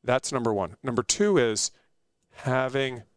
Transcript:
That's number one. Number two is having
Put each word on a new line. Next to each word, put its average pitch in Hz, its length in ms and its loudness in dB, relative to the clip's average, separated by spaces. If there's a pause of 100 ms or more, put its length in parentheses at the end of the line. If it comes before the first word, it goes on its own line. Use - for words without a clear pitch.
That's 123 280 0
number 117 220 0
one. 95 300 -4
Number 123 200 0
two 208 340 2
is 113 340 0 (600)
having 131 720 -2 (140)